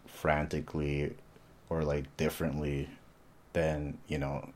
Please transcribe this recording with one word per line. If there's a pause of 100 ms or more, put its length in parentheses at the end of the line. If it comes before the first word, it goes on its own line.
frantically (540)
or,
like,
differently, (640)
then,
you
know